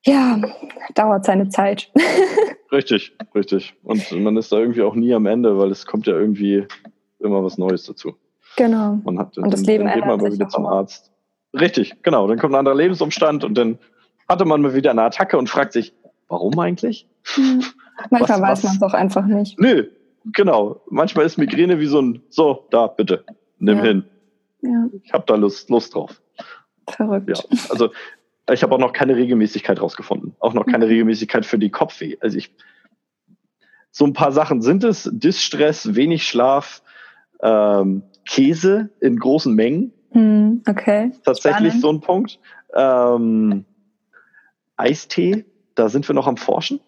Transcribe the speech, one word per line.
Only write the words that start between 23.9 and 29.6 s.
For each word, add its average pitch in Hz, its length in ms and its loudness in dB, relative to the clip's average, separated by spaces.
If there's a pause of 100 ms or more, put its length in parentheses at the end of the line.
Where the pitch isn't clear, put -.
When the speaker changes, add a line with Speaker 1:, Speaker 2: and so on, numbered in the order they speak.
Speaker 1:
Ja. 240 260 -2 (160)
Speaker 2:
Ich - 120 -10
hab 196 120 -2
da 110 100 2
Lust, - 340 -2
Lust 120 240 -2
drauf.“ - 260 -10 (680)
Speaker 1:
Verrückt. 202 440 -4
Speaker 2:
Ja, 196 60 -4 (340)
also 117 200 0 (600)
ich 123 120 2
hab 123 100 2
auch 131 60 2
noch 127 160 0
keine 131 200 0
Regelmäßigkeit 110 680 0